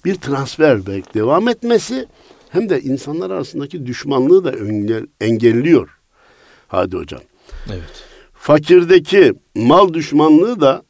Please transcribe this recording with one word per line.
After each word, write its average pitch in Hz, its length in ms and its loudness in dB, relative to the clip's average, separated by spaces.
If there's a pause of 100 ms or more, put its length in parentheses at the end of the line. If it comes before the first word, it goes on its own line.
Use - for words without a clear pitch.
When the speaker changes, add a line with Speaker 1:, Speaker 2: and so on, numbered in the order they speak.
Speaker 1:
Bir 185 100 -2
transfer 139 720 0
belki 98 280 -10
devam 143 340 0
etmesi 240 580 -2 (440)
hem 196 180 -4
de 151 120 0
insanlar 147 500 -8
arasındaki 151 560 -10
düşmanlığı 139 580 0
da 143 60 -2
engel-, 107 560 -4 (140)
engelliyor. 113 800 2 (720)
Hadi 92 280 -2
hocam. - 240 -10 (480)
Speaker 2:
Evet. 87 360 -14 (300)
Speaker 1:
Fakirdeki 170 1000 2 (220)
mal 160 400 2
düşmanlığı 196 680 2
da 143 300 2